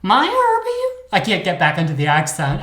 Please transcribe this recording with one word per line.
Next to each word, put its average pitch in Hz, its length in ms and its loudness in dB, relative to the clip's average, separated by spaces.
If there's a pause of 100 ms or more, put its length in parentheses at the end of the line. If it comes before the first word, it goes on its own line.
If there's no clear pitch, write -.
My 240 240 4
Herbie? 480 840 0
I 190 80 2
can't 208 240 -2
get 175 140 -2
back 151 200 0
into 160 160 -2
the 139 120 -2
accent. 147 560 0